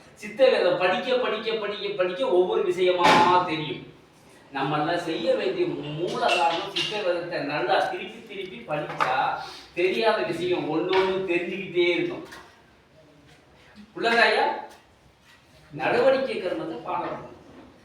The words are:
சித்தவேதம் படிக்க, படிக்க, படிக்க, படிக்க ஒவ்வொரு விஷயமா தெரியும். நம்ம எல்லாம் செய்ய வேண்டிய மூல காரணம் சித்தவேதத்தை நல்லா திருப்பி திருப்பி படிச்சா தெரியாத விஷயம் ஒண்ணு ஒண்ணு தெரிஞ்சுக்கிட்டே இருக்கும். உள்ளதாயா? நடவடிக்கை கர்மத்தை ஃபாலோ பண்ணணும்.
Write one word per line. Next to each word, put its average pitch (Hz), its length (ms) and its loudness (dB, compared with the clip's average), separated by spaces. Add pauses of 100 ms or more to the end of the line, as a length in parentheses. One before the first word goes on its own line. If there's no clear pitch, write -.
(220)
சித்தவேதம் 214 560 4
படிக்க, 240 380 0
படிக்க, 220 380 -2
படிக்க, 202 440 -4
படிக்க 180 300 0
ஒவ்வொரு 180 360 4
விஷயமா 180 840 4
தெரியும். 151 400 -6 (640)
நம்ம 151 260 -2
எல்லாம் 170 220 0
செய்ய - 340 0
வேண்டிய - 320 0
மூல 151 600 -4
காரணம் - 480 0
சித்தவேதத்தை 175 640 -2
நல்லா 180 400 0
திருப்பி - 480 -4
திருப்பி 196 400 -12
படிச்சா 147 640 -2 (420)
தெரியாத 214 460 2
விஷயம் 170 500 -2
ஒண்ணு 175 200 -2
ஒண்ணு 190 380 0
தெரிஞ்சுக்கிட்டே 175 580 -2
இருக்கும். - 380 -2 (1700)
உள்ளதாயா? 226 500 4 (1300)
நடவடிக்கை 240 640 2
கர்மத்தை 165 420 -6
ஃபாலோ - 280 -6
பண்ணணும். - 320 -10 (480)